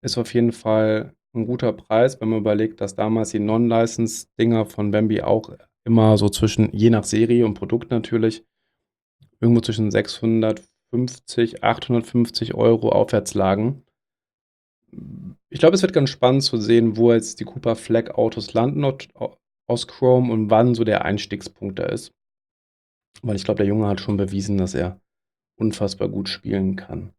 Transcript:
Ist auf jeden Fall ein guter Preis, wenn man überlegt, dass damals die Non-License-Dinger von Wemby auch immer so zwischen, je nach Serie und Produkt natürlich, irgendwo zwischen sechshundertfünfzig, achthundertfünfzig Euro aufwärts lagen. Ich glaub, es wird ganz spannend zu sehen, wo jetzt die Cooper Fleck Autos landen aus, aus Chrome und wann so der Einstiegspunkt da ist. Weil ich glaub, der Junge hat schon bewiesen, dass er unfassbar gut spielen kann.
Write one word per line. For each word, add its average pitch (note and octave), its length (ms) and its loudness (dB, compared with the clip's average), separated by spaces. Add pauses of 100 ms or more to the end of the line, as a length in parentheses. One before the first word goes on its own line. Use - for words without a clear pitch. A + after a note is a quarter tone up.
Ist A2 160 -4
auf A#2 160 -6
jeden A#2 180 4
Fall A2 600 0 (200)
ein A2+ 120 -2
guter B2 260 -2
Preis, A#2+ 480 0
wenn A2 80 -2
man A2 120 0
überlegt, G#2+ 400 -2
dass G2 140 -6
damals A2 360 0
die G#2+ 80 -4
Non-License-Dinger A2+ 1300 0
von G#2 260 -4
Wemby G#2+ 300 2
auch G#2+ 340 -2 (280)
immer A2 340 6
so G2+ 100 4
zwischen, G#2+ 440 2
je A2 180 4
nach G#2+ 140 2
Serie A2+ 420 2
und G#2 80 -2
Produkt A2+ 360 -4
natürlich, A2+ 540 -2 (960)
irgendwo A#2 200 6
zwischen A2 300 -2
sechshundertfünfzig, A2+ 1700 -2
achthundertfünfzig A#2 920 -2
Euro A2+ 360 2
aufwärts G#2 440 0
lagen. G#2 480 0 (1700)
Ich - 100 -14
glaub, E3+ 160 2
es F#3 80 -4
wird F3 100 -4
ganz C#3 180 -2
spannend C3 340 -2
zu B2 140 -4
sehen, A2+ 380 0
wo A#2 160 4
jetzt A2+ 280 -4
die A2 40 -8
Cooper - 300 -6
Fleck A2+ 380 -4
Autos A2+ 400 -4
landen C#3 320 0
aus, C#3 240 -4 (580)
aus A#2+ 220 -4
Chrome B2+ 440 2
und A2 180 0
wann A#2 240 6
so A2+ 100 0
der G#2+ 200 0
Einstiegspunkt G2 720 -6
da - 80 -4
ist. - 260 -6 (1120)
Weil A2 140 -2
ich F#2+ 80 -6
glaub, - 120 0
der G#2 100 2
Junge G#2 220 0
hat G2 120 -2
schon G2+ 180 -2
bewiesen, G2 400 -2
dass F#2 160 -2
er F2+ 260 -4 (580)
unfassbar G#2 500 -2
gut G2 200 -6
spielen F#2+ 480 -4
kann. - 420 -12